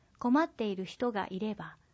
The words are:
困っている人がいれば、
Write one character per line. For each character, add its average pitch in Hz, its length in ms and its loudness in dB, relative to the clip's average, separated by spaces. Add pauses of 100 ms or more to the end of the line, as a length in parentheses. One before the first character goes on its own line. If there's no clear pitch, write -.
(180)
困 254 240 4
っ 330 60 0
て 240 180 -4
い 196 80 0
る 185 100 -4
人 240 280 -2
が 196 180 -2
い 190 80 -4
れ 214 160 -2
ば、 160 220 -14 (180)